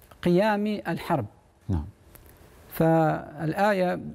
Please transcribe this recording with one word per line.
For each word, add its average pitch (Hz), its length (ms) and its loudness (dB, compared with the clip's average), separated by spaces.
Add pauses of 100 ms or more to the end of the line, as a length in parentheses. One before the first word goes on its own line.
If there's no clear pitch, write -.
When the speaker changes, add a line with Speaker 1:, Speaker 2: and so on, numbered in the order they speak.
(220)
Speaker 1:
قيام 202 440 2
الحرب. 165 600 -2 (420)
Speaker 2:
نعم. 82 160 -2 (840)
Speaker 1:
فالآية 165 1300 0 (140)